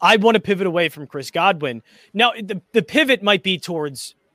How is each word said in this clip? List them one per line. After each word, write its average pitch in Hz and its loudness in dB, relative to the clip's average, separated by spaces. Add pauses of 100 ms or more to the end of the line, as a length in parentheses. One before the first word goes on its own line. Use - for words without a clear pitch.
I 196 4
wanna 220 4
pivot 190 -2
away 170 0
from 147 -12
Chris 135 -12
Godwin. 151 -2 (320)
Now, 226 2
the, 208 -8 (120)
the 220 4
pivot 262 0
might 202 0
be 190 -2
towards 151 -10 (180)